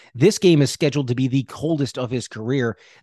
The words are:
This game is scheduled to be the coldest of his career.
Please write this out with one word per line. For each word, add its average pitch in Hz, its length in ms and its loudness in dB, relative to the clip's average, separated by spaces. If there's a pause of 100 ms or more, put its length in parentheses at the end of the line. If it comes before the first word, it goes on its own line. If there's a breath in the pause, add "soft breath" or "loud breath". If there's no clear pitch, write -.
(140 soft breath)
This 170 240 4
game 165 240 6
is 131 80 2
scheduled 143 380 -2
to 123 80 -2
be 131 100 0
the 131 160 0
coldest 143 560 -4
of 123 140 -6
his 123 160 -6
career. 117 500 -4 (240 soft breath)